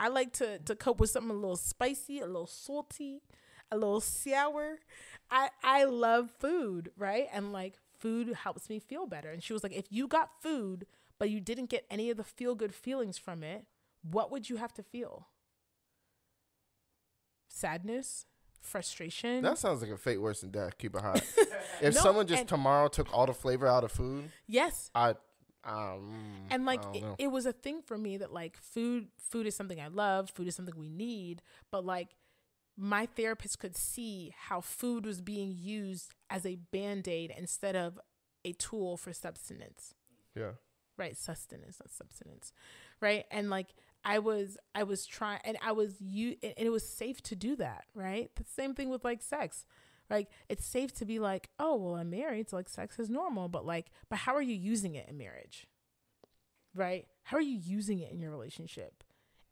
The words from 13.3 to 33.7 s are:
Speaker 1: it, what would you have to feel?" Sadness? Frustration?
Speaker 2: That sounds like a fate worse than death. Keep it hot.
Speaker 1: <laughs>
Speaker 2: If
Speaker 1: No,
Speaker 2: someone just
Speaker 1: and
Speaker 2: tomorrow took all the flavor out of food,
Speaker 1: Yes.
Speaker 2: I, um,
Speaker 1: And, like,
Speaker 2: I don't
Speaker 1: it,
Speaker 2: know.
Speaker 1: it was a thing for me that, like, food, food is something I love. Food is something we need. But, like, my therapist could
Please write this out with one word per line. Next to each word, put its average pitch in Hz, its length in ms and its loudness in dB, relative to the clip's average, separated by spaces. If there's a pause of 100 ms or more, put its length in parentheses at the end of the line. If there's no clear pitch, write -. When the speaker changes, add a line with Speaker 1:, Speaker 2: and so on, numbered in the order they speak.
Speaker 1:
it, 175 220 -10 (360)
what 175 280 0
would 262 180 -6
you 247 80 -2
have 226 180 -4
to 208 80 -12
feel?" - 460 -10 (2250)
Sadness? 196 800 -4 (340)
Frustration? 208 840 -4
Speaker 2:
That 302 160 4
sounds 165 240 2
like 107 80 -4
a 104 60 -4
fate 113 240 0
worse 107 220 0
than 92 80 -10
death. 98 280 -2
Keep 101 180 -4
it 95 60 0
hot. 104 260 4
Speaker 1:
<laughs> - 40 -10 (500)
Speaker 2:
If 147 120 8
Speaker 1:
No, 285 80 8
Speaker 2:
someone 202 240 8
just 170 140 4
Speaker 1:
and 240 80 -2
Speaker 2:
tomorrow 143 400 8
took - 280 0
all 123 80 10
the 131 80 4
flavor 127 340 2
out 123 180 10
of 110 80 -2
food, 135 320 -2 (220)
Speaker 1:
Yes. 262 480 2
Speaker 2:
I, - 200 8 (500)
um, 104 840 -6
Speaker 1:
And, 262 160 2
like, 254 140 2
Speaker 2:
I - 40 -6
don't 196 120 -6
Speaker 1:
it, - 60 -2
Speaker 2:
know. 208 160 -4
Speaker 1:
it 277 100 2
was 254 180 0
a 233 60 2
thing 294 280 -6
for 240 160 -8
me 208 220 -4
that, 196 160 -8
like, 170 240 -8
food, 233 500 -2 (100)
food 226 280 -2
is 208 100 0
something 185 240 -6
I 147 80 -8
love. 190 400 2
Food 180 180 -6
is 170 80 -2
something 180 220 -8
we 156 140 -10
need. 180 500 -6 (320)
But, 185 140 -2
like, 180 300 -2 (600)
my 208 300 2
therapist 226 540 -2
could 180 160 -8